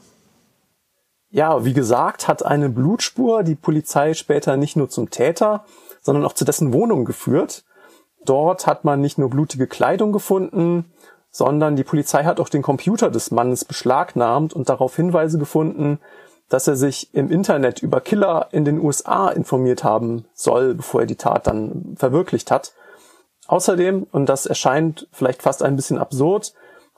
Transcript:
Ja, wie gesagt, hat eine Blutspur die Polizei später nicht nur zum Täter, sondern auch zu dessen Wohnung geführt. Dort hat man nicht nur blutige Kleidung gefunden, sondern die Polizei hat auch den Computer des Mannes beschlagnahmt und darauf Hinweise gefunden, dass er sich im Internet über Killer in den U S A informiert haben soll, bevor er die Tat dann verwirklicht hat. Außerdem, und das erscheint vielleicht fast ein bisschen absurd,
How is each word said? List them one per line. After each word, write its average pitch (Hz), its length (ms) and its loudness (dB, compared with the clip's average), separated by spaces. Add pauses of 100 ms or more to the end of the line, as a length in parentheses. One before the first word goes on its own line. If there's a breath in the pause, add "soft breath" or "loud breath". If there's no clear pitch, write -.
(1300)
Ja, 143 360 2
wie 127 80 0
gesagt, 127 560 0
hat - 160 0
eine 147 240 2
Blutspur 214 720 0
die 165 120 0
Polizei 151 580 0
später 147 420 0
nicht 143 220 0
nur 139 120 0
zum 117 200 -6
Täter, 208 560 0 (340 loud breath)
sondern 143 240 0
auch 143 80 0
zu - 140 -2
dessen 143 260 0
Wohnung 170 320 2
geführt. - 640 -2 (580 soft breath)
Dort 156 440 0
hat - 180 -2
man 143 160 2
nicht 143 160 -2
nur 131 120 0
blutige 131 380 -2
Kleidung 196 460 0
gefunden, 175 800 -2 (360 soft breath)
sondern 147 460 0
die 135 80 0
Polizei 143 400 0
hat 165 160 0
auch - 80 -2
den 147 140 -2
Computer 175 480 0
des 117 220 -4
Mannes 120 340 0
beschlagnahmt 131 880 0
und 139 160 -4
darauf 131 260 0
Hinweise 165 420 0
gefunden, 147 600 -2 (480 loud breath)
dass - 200 0
er 143 100 2
sich 135 360 -2
im 139 160 0
Internet 156 520 0
über 131 180 0
Killer 185 520 0
in 151 120 0
den 147 160 0
U 151 100 0
S - 160 -4
A 190 240 0
informiert 127 540 0
haben 117 500 0
soll, 123 400 2
bevor 123 280 -2
er 117 60 0
die 123 100 -6
Tat - 300 0
dann - 500 -6
verwirklicht 135 520 -2
hat. - 220 0 (760 soft breath)
Außerdem, 185 640 0
und 139 180 0
das 135 180 0
erscheint 156 640 0
vielleicht 127 300 -2
fast 143 220 0
ein 139 120 2
bisschen 135 220 -2
absurd, 160 560 -2 (440 soft breath)